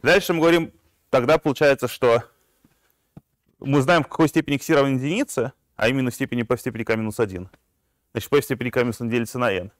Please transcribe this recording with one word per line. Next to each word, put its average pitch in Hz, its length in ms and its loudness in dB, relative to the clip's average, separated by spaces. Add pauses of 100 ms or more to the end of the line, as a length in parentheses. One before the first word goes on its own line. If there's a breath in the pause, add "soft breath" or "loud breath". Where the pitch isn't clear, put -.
Дальше 185 320 2
мы 160 60 0
говорим, 165 320 4 (360)
тогда 135 300 2
получается, 139 500 2
что 117 340 2 (1400)
мы 139 200 2
знаем, 160 240 2
в - 40 -12
какой 160 200 2
степени 147 300 -2
Кси - 160 -2
равен 139 220 2
единице, 139 580 -4 (220)
а 113 120 0
именно 127 220 0
в - 40 -14
степени 120 280 -4
P 117 140 -2
в - 40 -14
степени 113 220 -8
К 110 120 -2
минус 110 240 -4
один. 95 300 -4 (640)
Значит, - 160 -8
P 143 140 2
в - 20 -10
степени 123 240 -6
К - 140 -4
минус 120 140 -2
один 120 120 -8
делится 117 300 -4
на 123 120 0
n. 92 300 -6